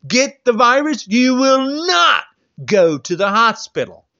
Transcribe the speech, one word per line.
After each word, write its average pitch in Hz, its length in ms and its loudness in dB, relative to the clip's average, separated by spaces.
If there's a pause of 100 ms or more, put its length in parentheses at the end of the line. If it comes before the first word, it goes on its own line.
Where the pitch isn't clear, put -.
get 247 400 -2
the 240 80 2
virus, 254 540 0
you 247 300 0
will 269 500 0
not 349 380 0 (400)
go 165 340 2
to 175 160 -8
the 196 140 -2
hospital. 196 760 -2 (160)